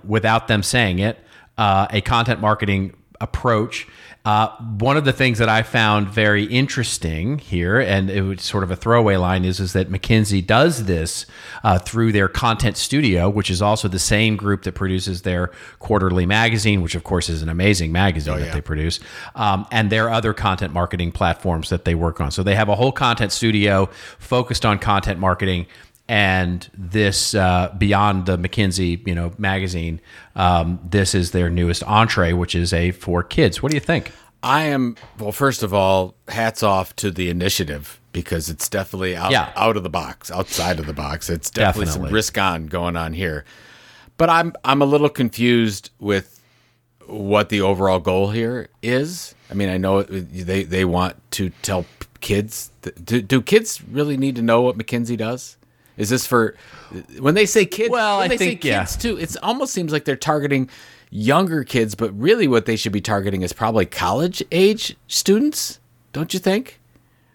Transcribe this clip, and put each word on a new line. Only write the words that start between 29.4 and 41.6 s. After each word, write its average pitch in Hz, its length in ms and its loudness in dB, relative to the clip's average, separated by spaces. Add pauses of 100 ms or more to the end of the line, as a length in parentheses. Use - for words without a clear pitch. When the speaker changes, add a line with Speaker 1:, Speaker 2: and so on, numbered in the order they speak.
Speaker 1:
um, 87 520 2
this 95 280 2
is 87 160 0
their 87 180 2
newest 87 360 0
entree, 104 460 4
which 87 220 0
is 87 200 0
a 87 180 2
for 87 320 -4
kids. - 400 0
What 139 80 -2
do 156 40 0
you 143 60 0
think? - 300 -2 (320)
Speaker 2:
I 147 220 2
am, 131 320 -2 (200)
well, 107 140 -6
first 131 320 -2
of 95 100 -2
all, 95 400 2 (140)
hats 113 340 -4
off 95 360 2
to 104 120 -4
the 87 220 -2
initiative, 87 680 -4 (140)
because 85 380 -4
it's - 180 -8
definitely 95 460 -4
out, 90 160 -2
Speaker 1:
Yeah. 107 240 2
Speaker 2:
out 110 220 -2
of 101 40 -2
the 87 80 -8
box, 76 400 -8
outside 87 480 -4
of 78 80 -10
the 76 80 -8
box. 73 340 -8
It's 82 220 -6
definitely 98 380 0